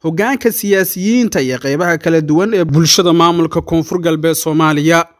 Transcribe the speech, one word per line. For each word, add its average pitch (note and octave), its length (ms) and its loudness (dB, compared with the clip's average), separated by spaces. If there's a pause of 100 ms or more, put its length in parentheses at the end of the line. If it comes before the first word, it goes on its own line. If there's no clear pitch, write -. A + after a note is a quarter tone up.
hoggaanka G#3+ 480 -2
siyaasiyiinta G3 880 0
iyo B2+ 160 -4
qaybaha D#3+ 400 -2
kala E3 220 0
duwan D#3+ 340 0
ee F3+ 100 2
bulshada E3 480 2
maamulka E3+ 480 2
Koonfur E3 400 -2
Galbeed D#3+ 340 -2
Soomaaliya. D#3 720 0 (160)